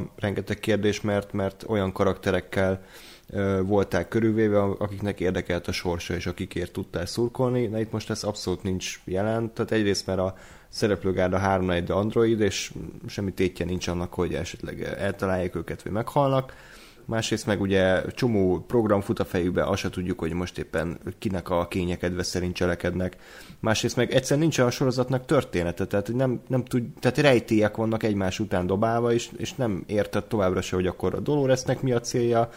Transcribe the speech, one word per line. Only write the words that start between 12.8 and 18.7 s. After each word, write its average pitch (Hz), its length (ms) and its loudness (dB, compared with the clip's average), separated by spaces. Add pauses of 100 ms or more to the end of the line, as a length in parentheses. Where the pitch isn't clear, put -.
semmi 98 260 -4
tétje 90 320 0
nincs 87 220 -4
annak, 87 260 -2
hogy 87 200 0
esetleg 82 500 -6
eltalálják 92 720 -2
őket, 80 280 -8
vagy 80 80 -8
meghalnak. 135 640 0 (520)
Másrészt 113 400 -2
meg 101 160 2
ugye 95 400 4
csomó 95 680 2
program 107 340 4